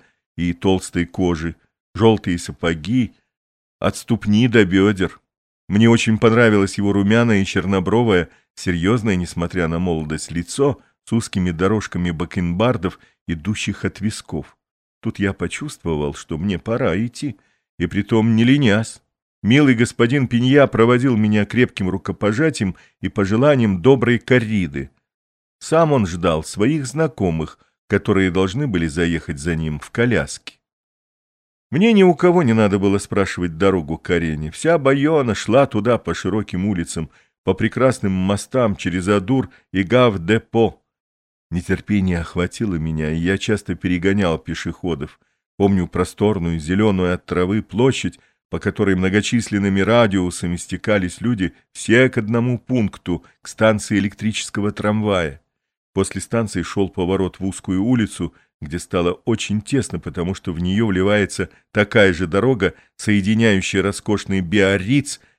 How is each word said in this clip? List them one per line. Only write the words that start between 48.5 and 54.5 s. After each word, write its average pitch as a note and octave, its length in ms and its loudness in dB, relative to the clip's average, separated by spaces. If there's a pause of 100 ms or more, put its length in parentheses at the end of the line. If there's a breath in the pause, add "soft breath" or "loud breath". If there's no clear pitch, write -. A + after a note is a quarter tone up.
которой G2 360 0
многочисленными G2 840 0
радиусами F#2 760 0
стекались F#2 640 -4
люди F#2+ 320 -2 (200 soft breath)
все B2+ 360 2
к B2+ 100 -4
одному A#2 400 -2
пункту, G2 640 -4 (180 soft breath)
к - 60 -20
станции A2 500 0
электрического G#2 720 -4